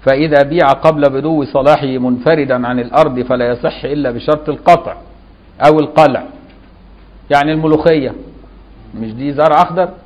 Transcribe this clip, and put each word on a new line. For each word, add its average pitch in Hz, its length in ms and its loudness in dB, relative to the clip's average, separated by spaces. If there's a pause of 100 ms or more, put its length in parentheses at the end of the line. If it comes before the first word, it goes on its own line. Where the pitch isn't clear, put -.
فإذا 143 420 2
بيع 156 240 0
قبل 143 420 2
بدو 143 360 -2
صلاحه 143 420 0
منفردا 127 800 -2
عن 123 120 -2
الأرض 127 400 0
فلا 123 320 -2
يصح 123 320 -6
إلا 143 280 -4
بشرط 147 380 -4
القطع 143 460 0 (720)
أو 156 120 6
القلع. 147 440 2 (1080)
يعني 143 200 2
الملوخية، 156 640 0 (840)
مش 110 180 -10
دي 139 200 -8
زرع 151 280 2
أخضر؟ 175 280 -2 (160)